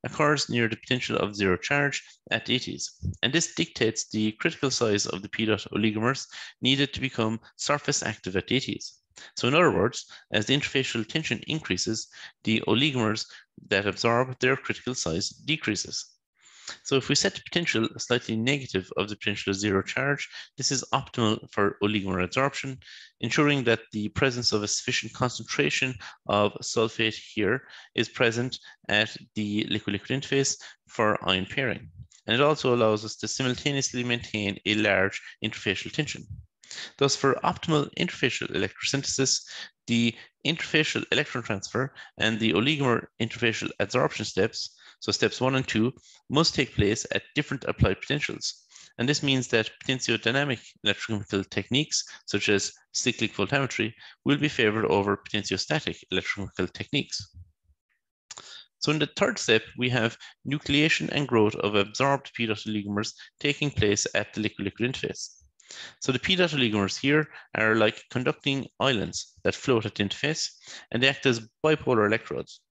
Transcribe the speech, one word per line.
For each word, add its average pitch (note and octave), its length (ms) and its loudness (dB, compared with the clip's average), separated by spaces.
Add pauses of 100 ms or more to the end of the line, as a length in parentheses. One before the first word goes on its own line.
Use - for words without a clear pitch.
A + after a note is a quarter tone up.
occurs D3 460 2
near A#2 180 2
the A2 100 -2
potential - 400 -2
of G#2 180 -2
zero F#2+ 220 4
charge C#3+ 460 0 (280)
at A2+ 140 -2
the A#2+ 100 0
eighties, - 380 -6 (280)
and B2+ 100 0
this E3 220 0
dictates - 560 0
the G#2+ 240 0
critical - 380 -2
size G#2 340 2
of F#2+ 160 -4
the G2+ 80 -12
P A2 160 -2
dot G#2 280 0
oligomers A2 520 2 (360)
needed C3+ 320 4
to - 80 -6
become A2+ 380 -2 (160)
surface - 460 -2
active G2 340 -6
at - 120 -2
the A#2+ 80 2
eighties. - 400 -4 (400)
So A#2+ 120 0
in C3 60 4
other D#3+ 180 6
words, F#2+ 340 0 (260)
as G#2 140 0
the C3+ 100 4
interfacial B2 520 -2
tension D#3 400 -4
increases, A2 600 -2 (360)
the A2 240 2
oligomers A2+ 580 2 (440)
that G2+ 180 2
absorb A#2+ 520 2
their C3 160 4
critical - 380 -6
size E2+ 360 -4
decreases. - 760 -4 (800)
So C#3 140 0
if B2+ 100 0
we D3 80 2
set - 180 0
the - 80 -14
potential A#2 460 -2 (100)
slightly A#2+ 380 -2
negative A#2+ 640 -2
of G2 100 -2
the G#2+ 80 -8
potential G2+ 360 -4
of G2 40 2
zero G2 260 2
charge, C#3 460 -2 (300)
this C3 120 -2
is B2+ 140 0 (100)
optimal A2+ 560 0
for - 320 0
oligomer F#2+ 460 0
adsorption, C3+ 500 -2 (440)
ensuring C#3+ 420 2
that A2+ 160 4 (140)
the G#2+ 160 -4
presence B2 420 0
of G#2 120 0
a G#2 40 -4
sufficient - 460 -4
concentration C3 840 -2 (320)
of G#2 240 4 (100)
sulfate A2 560 0 (160)
here A2 300 0 (320)
is A#2+ 140 0
present A#2+ 500 0 (300)
at G#2 260 2 (200)
the G#2 340 0
liquid-liquid G#2 520 -4
interface C#3 360 0 (320)
for G#2+ 280 2 (100)
ion F#2 180 2
pairing. - 440 -4 (360)
And A2 100 2
it C3 60 4
also C#3+ 340 4
allows A2 300 4
us G#2+ 100 -8
to - 140 -6
simultaneously C3 760 -2
maintain G#2 640 -4
a G#2+ 100 2
large G2 460 2 (200)
interfacial - 520 -4
tension. - 340 -4 (680)
Thus, C#3 180 4
for C3+ 200 4 (100)
optimal D#3+ 520 0
interfacial - 540 -2
electrosynthesis, - 880 0 (480)
the A#2 260 4 (320)
interfacial D3+ 680 0
electron B2 320 -2
transfer A#2 480 -4 (240)
and A2 200 2
the A2 140 2
oligomer B2+ 540 2 (160)
interfacial A2+ 580 0
adsorption A#2 460 0
steps, - 500 -2 (240)
so - 140 -2
steps - 260 0
one C3 160 2
and C3 100 0
two, A2+ 280 0 (360)
must D3 260 2
take F3 200 0
place G#2 380 2
at G2 80 0 (140)
different D3 340 -2
applied - 320 2
potentials. - 640 -4 (320)
And A#2+ 100 0
this D3 160 0
means C3 240 2
that A2+ 220 2 (160)
potentiodynamic B2+ 760 0 (260)
electrochemical G2+ 640 0
techniques, - 540 -2 (220)
such - 240 0
as G2+ 240 2 (180)
cyclic - 420 -2
voltammetry, A#2 600 -2 (320)
will C#3+ 120 4
be D3 120 0
favored A2 360 2
over G2 300 4
potentiostatic G2 840 -4 (120)
electrochemical F#2 640 -4
techniques. - 640 -6 (1400)
So - 120 0
in D3+ 80 0
the D3 160 0
third G3+ 240 0
step, A2 220 4 (160)
we B2 140 0
have A#2 260 2 (280)
nucleation D3+ 640 0
and D3 160 0
growth A2 280 4
of G#2 200 0
absorbed C3+ 580 2
P A#2+ 120 -2
dot G#2+ 120 -2
oligomers G#2 560 -4 (260)
taking D3 320 0
place G2+ 340 2 (100)
at G#2 180 -2
the A2+ 80 -4
liquid-liquid G#2 500 -2
interface. - 380 -8 (720)
So - 120 -2
the B2+ 80 0
P F#3+ 160 0
dot F3 160 4
oligomers G#2+ 460 2
here D3+ 300 2 (280)
are A2 200 4
like A2 340 4
conducting C3+ 580 -2 (120)
islands G#2 540 0 (100)
that F#2+ 100 2
float A2+ 320 2
at G#2 100 -4
the G#2 80 0
interface, C#3+ 460 -2 (420)
and A#2+ 120 2
they C3+ 60 6
act - 160 -4
as A#2 220 2 (160)
bipolar C3+ 440 4
electrodes. - 640 -4